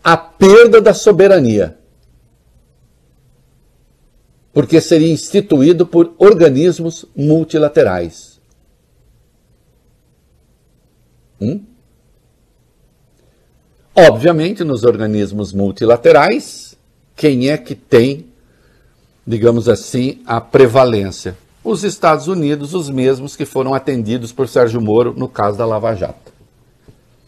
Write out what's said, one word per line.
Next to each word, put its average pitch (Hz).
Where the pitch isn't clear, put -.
a 165
perda 214
da 202
soberania. 156
Porque 151
seria 160
instituído 165
por 170
organismos 170
multilaterais. 147
Hum? 147
Obviamente, 165
nos 131
organismos 104
multilaterais, 120
quem 135
é 151
que -
tem, 135
digamos 117
assim, 123
a 117
prevalência? 113
Os 202
Estados 156
Unidos, 147
os 165
mesmos 131
que -
foram 131
atendidos 120
por 131
Sérgio 120
Moro 113
no 127
caso 104
da 117
Lava 113
Jato. -